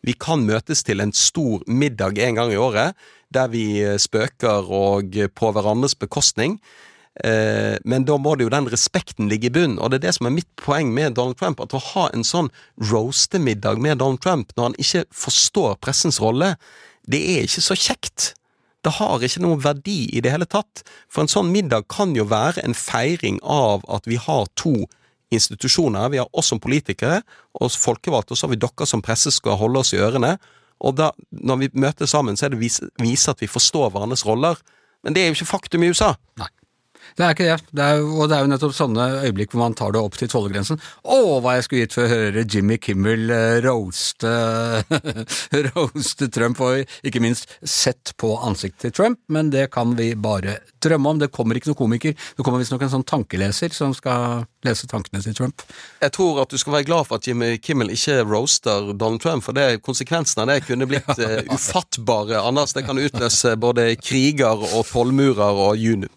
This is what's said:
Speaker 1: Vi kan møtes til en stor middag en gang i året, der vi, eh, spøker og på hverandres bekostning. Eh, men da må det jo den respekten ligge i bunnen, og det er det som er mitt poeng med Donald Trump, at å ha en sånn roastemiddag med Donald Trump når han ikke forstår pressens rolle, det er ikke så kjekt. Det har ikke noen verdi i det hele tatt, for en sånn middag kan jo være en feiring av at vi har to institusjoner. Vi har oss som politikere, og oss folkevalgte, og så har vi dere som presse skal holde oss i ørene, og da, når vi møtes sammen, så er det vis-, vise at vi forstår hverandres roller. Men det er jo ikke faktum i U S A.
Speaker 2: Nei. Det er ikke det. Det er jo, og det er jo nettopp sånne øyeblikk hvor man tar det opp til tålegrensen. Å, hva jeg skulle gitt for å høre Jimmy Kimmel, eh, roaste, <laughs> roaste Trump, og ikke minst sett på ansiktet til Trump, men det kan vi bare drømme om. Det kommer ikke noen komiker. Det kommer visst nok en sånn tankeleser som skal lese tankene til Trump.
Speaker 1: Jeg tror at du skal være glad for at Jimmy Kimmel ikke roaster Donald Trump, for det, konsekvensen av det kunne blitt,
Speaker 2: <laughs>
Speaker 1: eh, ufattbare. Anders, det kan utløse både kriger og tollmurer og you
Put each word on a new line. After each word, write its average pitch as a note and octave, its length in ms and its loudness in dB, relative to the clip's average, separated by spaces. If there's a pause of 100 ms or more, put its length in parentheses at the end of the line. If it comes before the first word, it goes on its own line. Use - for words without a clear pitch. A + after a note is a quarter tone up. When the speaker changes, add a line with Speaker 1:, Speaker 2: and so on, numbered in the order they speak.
Speaker 1:
Vi B2 80 -2
kan D3+ 320 0
møtes A2 400 -2
til G2 160 0
en G#2 160 -2
stor A#2+ 500 0
middag A2 540 0
en A#2 160 2
gang A#2+ 160 2
i G2+ 80 2
året, B2 320 2 (400)
der C3 160 2
vi, G#2+ 320 0
eh, G2+ 160 2
spøker G#2 720 0
og G2 480 0 (180)
på A2 220 0
hverandres A2 420 0
bekostning. E3 640 -2 (640)
Eh, G#2+ 500 2 (100)
men B2+ 200 0
da D3 140 2
må D3 180 0
det B2 80 2
jo A2+ 100 0
den C#3 160 0
respekten - 580 -2
ligge A2 200 0
i - 20 0
bunnen, C3 300 0
og A#2 100 0
det C3 80 0
er D#3 80 -2
det - 80 0
som B2 140 -2
er C#3 80 0
mitt - 180 -6
poeng C#3+ 400 -2
med C3+ 220 0
Donald B2 240 -2
Trump, F3+ 180 -2
at - 160 -8
å C3+ 80 -4
ha - 320 -2
en A#2 80 -2
sånn E3 300 0 (260)
roastemiddag A2 1000 0
med C#3+ 180 0
Donald C3 220 0
Trump E3 340 -2
når A#2+ 80 -2
han A#2+ 160 -2
ikke E3 320 0
forstår - 680 0
pressens - 400 0
rolle, C3+ 360 2 (520)
det C#3+ 100 2
er D#3 240 0
ikke - 220 -2
så G3 100 2
kjekt. - 600 -2 (500)
Det D#3 80 2
har G#3 260 0
ikke B2+ 240 -2
noen E3+ 160 2
verdi D3 560 -2
i - 80 0
det B2+ 80 2
hele E3 160 -2
tatt, - 380 -4 (260)
for D3+ 140 0
en D3+ 40 -2
sånn F#3+ 220 2
middag D3 400 0
kan F#3 240 0
jo A2+ 80 2
være A2 400 0
en A#2+ 160 -2
feiring A#2+ 640 -2
av A#2+ 480 2
at - 160 -4
vi A#2 80 -2
har A#2+ 400 0
to A#2 320 -2 (480)
institusjoner. A#2+ 800 0
Vi C3 80 0
har - 100 -6
oss - 200 0
som A2+ 80 -2
politikere, C#3+ 640 -2 (340)
og - 80 2
oss A#2+ 100 -2
folkevalgte, A#2+ 540 0
og B2 80 -2
så - 80 -2
har C3 80 0
vi G#2+ 80 -4
dere A#2+ 240 -4
som A2 160 -2
presse A2+ 320 0
skal G#2 240 0
holde B2 240 2
oss - 100 0
i F#2+ 60 0
ørene, A#2+ 380 2 (420)
og C3+ 160 0
da, D#3 160 2 (240)
når C3 300 0
vi C3 100 -2
møtes C#3 400 0
sammen, A#2+ 240 2
så D3 80 -2
er C#3 80 -2
det A2+ 80 -4
vis-, - 220 -4 (180)
vise B2 320 2
at - 80 -6
vi G#2 80 -6
forstår B2 400 2
hverandres G#2 340 -4
roller. C3 300 2 (480)
Men E3 160 0
det F#3+ 60 4
er D#3+ 80 2
jo D3 80 -2
ikke E3+ 180 -6
faktum E3+ 240 0
i F3 80 4
U F3 80 0
S G#3+ 80 0
A. D#3+ 80 2 (240)
Speaker 2:
Nei. G2 80 -10 (680)
Det F3 80 2
er E3+ 80 4
ikke F3 140 0
det. D#3+ 160 2 (100)
Det C#3+ 100 -2
er D3 160 4
jo, D3+ 100 0 (120)
og D3+ 80 4
det D#3 80 4
er C#3 80 2
jo C#3 80 4
nettopp C#3 240 0
sånne A#2+ 280 0 (200)
øyeblikk G#2 300 -2
hvor A#2 80 2
man A#2 120 0
tar G2+ 200 -4
det A2+ 80 2
opp G#2 180 -4
til B2 80 -4
tålegrensen. G2+ 480 -2 (320)
Å, G3+ 320 4
hva B2+ 160 2
jeg B2 80 0
skulle B2+ 220 0
gitt - 100 -10
for A#2+ 80 2
å A2+ 60 2
høre A2 340 2
Jimmy G#2 340 2
Kimmel, A2 540 0
eh, A#2 320 4
roaste, A2+ 640 -2 (720)
<laughs> C#3 720 -4
roaste C#3+ 600 -4
Trump, A#2 300 0
og C3 240 0 (240)
ikke A#2 160 0
minst A#2+ 240 0 (160)
sett - 560 -2
på A2 140 0 (100)
ansiktet - 400 -4
til A#2+ 140 -4
Trump, A3 200 2 (140)
men D#3 180 2
det C3+ 140 2 (100)
kan A#2+ 240 0
vi A2+ 160 0
bare G#2 440 -2 (260)
drømme D#3 300 2
om. D3+ 80 0
Det C#3+ 120 -2
kommer A#2 240 0
ikke D3+ 140 -4
noen - 80 -4
komiker. A#2+ 320 0
Det - 340 -8
kommer B2+ 140 4
visst B2+ 160 -2
nok C3 100 0
en C3 60 0
sånn C3 160 0
tankeleser G2+ 680 -2
som C#3 220 -2
skal A#2+ 480 -2 (240)
lese A#2 220 -2
tankene G2+ 340 -6
til G#2+ 140 -6
Trump. B2+ 260 -4 (400)
Speaker 1:
Jeg C#3+ 100 0
tror D#3+ 300 2
at - 80 -8
du C3+ 80 -4
skal D3 160 -2
være C#3+ 140 0
glad E3 180 2
for A2+ 100 -4
at - 80 -8
Jimmy A#2 300 0
Kimmel A#2+ 400 0
ikke C3+ 320 2
roaster G#2 640 0
Donald A2 320 -2
Trump, D#3+ 240 -2
for A#2+ 80 -4
det, B2+ 260 2
konsekvensen C3+ 600 -2
av C3 80 2
det C#3+ 160 2
kunne B2+ 180 0
blitt, C3+ 240 -4 (100)
Speaker 2:
<laughs> A#2 40 2
Speaker 1:
eh, A2 240 -2
ufattbare. A2+ 960 -2
Anders, C3+ 320 0
det C3+ 100 -4
kan C3+ 140 -2
utløse A#2+ 580 0
både A#2 320 2 (140)
kriger C3 640 2
og A2 240 2
tollmurer A#2+ 720 4
og G#2 160 4
you A2 240 0 (120)